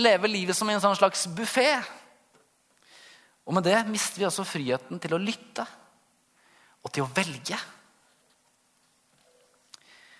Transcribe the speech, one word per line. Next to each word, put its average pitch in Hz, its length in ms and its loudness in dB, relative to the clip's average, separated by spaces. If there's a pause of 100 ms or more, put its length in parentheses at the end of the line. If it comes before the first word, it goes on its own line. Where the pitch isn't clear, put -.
leve 208 280 6
livet 185 280 0
som 214 160 0
en 202 80 0
sånn 196 160 2
slags 196 300 2 (100)
buffet. 254 480 2 (1600)
Og 165 80 -6
med 180 160 2
det 202 80 6 (100)
mister 208 360 -4
vi 196 40 2
også 185 220 -4
friheten 139 520 -4
til 160 120 -2
å 170 80 0
lytte 226 440 -6 (1160)
og - 120 -12
til 139 120 -2
å 127 80 -10
velge. 160 440 -4 (2750)